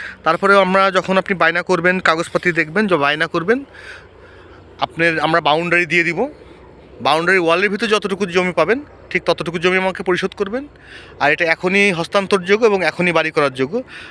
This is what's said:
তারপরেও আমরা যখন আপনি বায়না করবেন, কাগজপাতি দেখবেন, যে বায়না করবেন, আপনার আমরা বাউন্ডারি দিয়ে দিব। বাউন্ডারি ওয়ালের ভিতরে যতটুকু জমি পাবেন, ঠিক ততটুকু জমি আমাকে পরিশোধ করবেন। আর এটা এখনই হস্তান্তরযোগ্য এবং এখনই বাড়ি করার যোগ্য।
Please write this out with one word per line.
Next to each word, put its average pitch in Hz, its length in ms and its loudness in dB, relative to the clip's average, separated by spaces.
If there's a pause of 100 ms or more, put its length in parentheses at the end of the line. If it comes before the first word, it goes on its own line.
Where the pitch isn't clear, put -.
(240)
তারপরেও 196 360 2
আমরা 190 320 2
যখন 185 260 0
আপনি 190 180 0
বায়না 170 260 0
করবেন, 180 380 0
কাগজপাতি 170 520 0
দেখবেন, 165 360 -2
যে 196 80 2
বায়না 151 320 0
করবেন, 175 320 -2 (1200)
আপনার 165 400 -2
আমরা 160 220 0
বাউন্ডারি 170 440 2
দিয়ে 170 180 0
দিব। 165 160 -4 (840)
বাউন্ডারি 165 380 2
ওয়ালের 175 300 2
ভিতরে 208 200 -4
যতটুকু 202 360 -2
জমি 180 280 -2
পাবেন, 175 260 0 (300)
ঠিক 170 140 -4
ততটুকু 165 360 -2
জমি 180 180 0
আমাকে 190 260 -4
পরিশোধ 185 320 -2
করবেন। 226 320 -6 (520)
আর 139 120 4
এটা 156 140 0
এখনই 185 460 2
হস্তান্তরযোগ্য 190 760 0
এবং 202 180 2
এখনই 175 280 0
বাড়ি 160 200 0
করার 143 220 2
যোগ্য। 135 280 -2 (300)